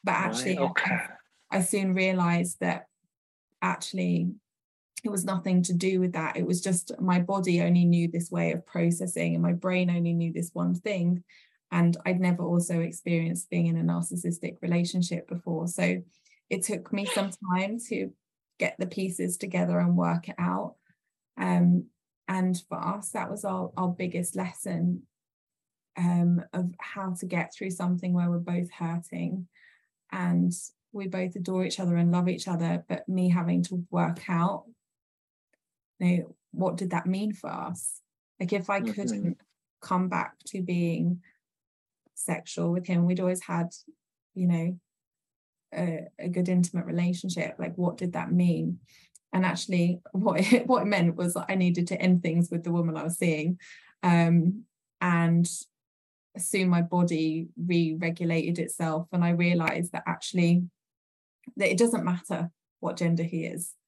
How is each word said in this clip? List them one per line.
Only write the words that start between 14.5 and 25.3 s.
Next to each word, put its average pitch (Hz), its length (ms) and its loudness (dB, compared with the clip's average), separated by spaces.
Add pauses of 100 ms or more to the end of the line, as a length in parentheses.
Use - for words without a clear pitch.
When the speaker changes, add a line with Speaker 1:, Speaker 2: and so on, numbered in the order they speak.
Speaker 1:
relationship 175 680 0
before. 175 400 -4
So 180 340 0 (480)
it 190 120 -2
took 185 300 -4
me 202 140 -2
some 196 240 -2 (240)
time 202 240 -2 (120)
to 190 200 -4 (480)
get - 200 -4
the 185 80 -4
pieces 180 500 -4
together 175 420 -2
and 175 180 4
work 170 320 0
it - 100 -12
out. 98 380 -2 (600)
Um, 175 500 4 (400)
and 185 420 0
for 175 100 -8
us, 190 320 -6
that 208 200 -6
was 208 140 -8
our, 185 320 -4
our 185 120 0
biggest 175 460 -4
lesson, 180 680 -2 (960)